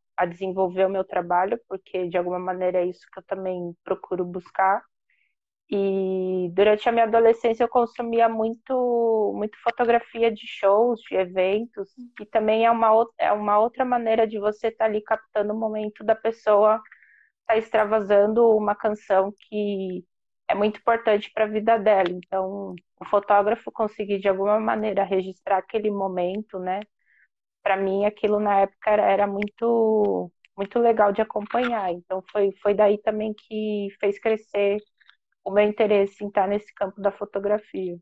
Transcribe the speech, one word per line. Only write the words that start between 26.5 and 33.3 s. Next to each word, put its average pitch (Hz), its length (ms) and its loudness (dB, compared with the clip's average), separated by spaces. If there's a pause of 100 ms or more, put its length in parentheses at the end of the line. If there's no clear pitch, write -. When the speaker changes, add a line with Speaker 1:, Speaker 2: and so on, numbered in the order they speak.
Speaker 1:
né? 185 220 -6 (840)
Pra 202 140 2
mim, 196 280 0
aquilo 208 340 0
na 202 220 2
época 196 300 -2
era, 208 200 2
era 202 160 2
muito, 208 1040 0 (260)
muito 196 220 -4
legal 220 320 4
de 202 100 -2
acompanhar. 214 720 -4
Então, 185 400 -8
foi, 202 200 0 (100)
foi 208 140 2
daí 208 260 4
também 214 320 -4